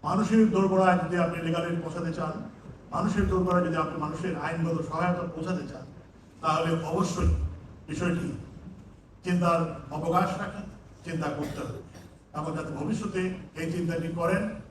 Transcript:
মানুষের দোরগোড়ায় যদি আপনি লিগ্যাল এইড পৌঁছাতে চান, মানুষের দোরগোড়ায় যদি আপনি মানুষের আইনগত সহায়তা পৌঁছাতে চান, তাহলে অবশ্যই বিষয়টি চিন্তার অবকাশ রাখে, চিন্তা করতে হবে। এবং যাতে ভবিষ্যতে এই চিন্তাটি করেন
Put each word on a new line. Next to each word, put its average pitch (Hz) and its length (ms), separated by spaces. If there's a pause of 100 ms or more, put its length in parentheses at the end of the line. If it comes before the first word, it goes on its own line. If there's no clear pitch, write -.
মানুষের 208 480
দোরগোড়ায় 185 540
যদি 175 120
আপনি 165 260
লিগ্যাল 165 240
এইড 170 160
পৌঁছাতে 165 300
চান, 160 360 (420)
মানুষের 190 380
দোরগোড়ায় 175 360
যদি 160 100
আপনি 160 220
মানুষের 156 420
আইনগত 165 500
সহায়তা 175 320
পৌঁছাতে 165 460
চান, - 180 (560)
তাহলে 160 440
অবশ্যই 160 500 (520)
বিষয়টি 175 440 (920)
চিন্তার 170 680
অবকাশ 170 460
রাখে, 202 240 (480)
চিন্তা 160 180
করতে 147 300
হবে। - 220 (520)
এবং 156 220
যাতে 151 180
ভবিষ্যতে 185 600 (200)
এই 165 160
চিন্তাটি 165 360
করেন 170 420 (220)